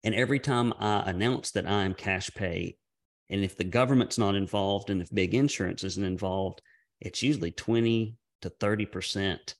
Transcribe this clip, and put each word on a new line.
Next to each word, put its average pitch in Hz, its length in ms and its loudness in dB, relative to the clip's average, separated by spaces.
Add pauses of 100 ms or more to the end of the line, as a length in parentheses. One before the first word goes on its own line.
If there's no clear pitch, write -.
And 110 120 0
every 127 240 2
time 120 400 2
I 104 320 2
announce 107 400 0
that 95 160 -2
I 101 180 2
am 92 80 0
cash 92 420 -4
pay, 87 440 -4 (500)
and 98 160 0
if - 140 -6
the 90 60 0
government's 123 520 4
not 101 180 2
involved 98 540 0
and 95 140 0
if 85 100 -8
big 92 220 2
insurance 120 500 0
isn't 95 180 -4
involved, 95 600 -2 (400)
it's - 200 -8
usually 107 280 0
twenty 113 640 0 (240)
to 87 80 -8
thirty 104 380 -2
percent - 720 -4